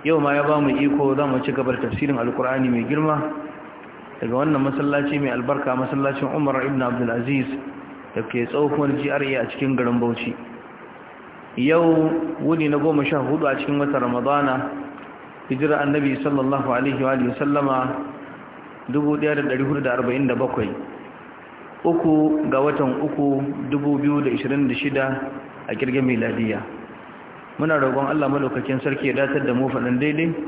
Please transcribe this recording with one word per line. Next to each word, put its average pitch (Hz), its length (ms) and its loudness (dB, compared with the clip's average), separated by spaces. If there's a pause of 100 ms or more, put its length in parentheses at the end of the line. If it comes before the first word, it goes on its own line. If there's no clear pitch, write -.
Yau 156 160 4
ma 143 140 2
ya 147 100 2
ba 151 160 4
mu 143 80 4
iko 139 480 2
za 147 100 2
mu 127 140 0
ci 143 100 -2
gaba 127 220 0
da 120 60 -2 (100)
tafsirin 135 320 0
Alkur'ani 127 480 0
mai 120 160 2
girma 151 340 2 (1000)
daga 117 160 -2
wannan 143 320 2
masallaci 143 500 0
mai 139 140 0
albarka, 127 420 0
masallacin 139 640 0
Umar 135 260 0
ibn 135 200 0
Abdul 120 280 0
Aziz 120 360 0 (680)
da 113 80 -2
ke 117 240 -2
tsohuwar 143 440 0 (120)
G 139 80 -2
R 143 140 0
A 135 180 -2
a 113 80 -2
cikin 135 240 -2
garin 120 240 2
Bauchi. 117 360 -2 (1200)
Yau 160 540 4 (300)
wuni 151 280 2
na 147 80 2
goma 147 280 4
sha 147 140 2
hudu 143 280 0
a 135 100 2
cikin 143 220 -2
watan 143 220 2
Ramadana, 131 720 2 (760)
hijira 147 320 2
Annabi 143 440 2
sallallahu 135 480 2
alaihi 135 300 2
wa 127 340 2
sallama 139 520 2 (1000)
dubu 147 280 2
ɗaya 151 200 2
da 143 60 0
ɗari 135 220 0
hudu 139 160 0
da 131 120 0
arba'in 123 340 2
da 123 80 2
bakwai, 117 340 0 (1160)
uku 156 640 4
ga 135 120 4
watan 139 400 2
uku, 143 420 2 (260)
dubu 143 300 2
biyu 147 220 2
da 131 100 2
ishirin 139 380 2
da 123 60 2
shida 135 460 0 (480)
a 110 60 -2
kirgin 131 300 2
miladiya. 113 560 0 (1000)
Muna 151 220 4
roƙon 135 280 2
Allah 147 200 2
madaukakin 131 520 0
sarki 139 280 -2
ya 123 40 2
datar 139 320 2
da 123 80 2
mu 131 160 2
faɗin 123 320 0
daidai 151 320 2 (160)